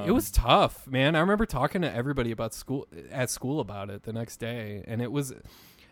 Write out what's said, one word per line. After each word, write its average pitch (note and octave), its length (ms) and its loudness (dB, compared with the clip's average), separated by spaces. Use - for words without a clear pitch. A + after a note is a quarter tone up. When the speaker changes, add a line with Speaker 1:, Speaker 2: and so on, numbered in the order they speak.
Speaker 1:
It F3 40 4
was B3+ 180 4
Speaker 2:
Um, - 140 2
Speaker 1:
tough, C#3+ 440 4
man. C3+ 280 4
I D#3 40 6
remember G3+ 260 4
talking D3+ 380 0
to B2 100 0
everybody A#2+ 380 0
about A2+ 240 -4
school, - 320 -6
at B2+ 180 -2
school C#3 300 -2
about G2+ 320 -6
it G2+ 100 -10
the A2 120 -8
next A2+ 240 -6
day, A2 500 -6
and A2 120 -2
it A#2+ 120 -2
was, C#3 200 -2